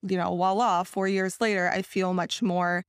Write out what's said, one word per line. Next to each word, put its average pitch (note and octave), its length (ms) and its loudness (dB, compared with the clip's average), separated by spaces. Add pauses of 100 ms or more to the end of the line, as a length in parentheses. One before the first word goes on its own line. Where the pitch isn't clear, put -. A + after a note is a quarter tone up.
you F#3+ 140 0
know, F3+ 180 0
voila, F#3+ 480 2
four F#3+ 240 -4
years F#3+ 340 0
later, G3 320 2
I F#3+ 80 0
feel F#3 320 -2
much F3 300 -2
more F3 460 0